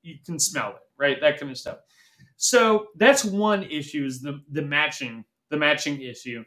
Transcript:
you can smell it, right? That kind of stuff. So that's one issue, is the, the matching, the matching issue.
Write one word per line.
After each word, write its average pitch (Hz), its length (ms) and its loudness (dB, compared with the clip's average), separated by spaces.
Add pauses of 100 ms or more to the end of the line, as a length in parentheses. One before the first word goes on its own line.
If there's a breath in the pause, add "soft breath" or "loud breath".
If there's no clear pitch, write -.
you 165 220 -16
can 165 140 -8
smell 117 320 -2
it, - 120 -16 (140)
right? 139 240 0
That 147 180 4
kind 143 140 -10
of 127 60 -12
stuff. - 200 -12 (580 soft breath)
So 220 600 4
that's 269 280 6
one 202 400 2
issue, 147 400 -6
is 131 180 -6
the, 143 280 -10
the 147 120 -4
matching, 143 640 -4 (260)
the 147 60 -4
matching 147 440 0
issue. 120 460 -12